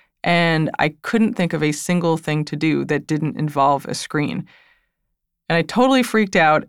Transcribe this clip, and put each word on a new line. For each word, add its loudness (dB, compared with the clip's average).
and 2
I 0
couldn't 0
think -2
of -4
a 2
single -2
thing -2
to -8
do 0
that -2
didn't -4
involve 0
a -6
screen. -4
And 0
I 2
totally 2
freaked 0
out 4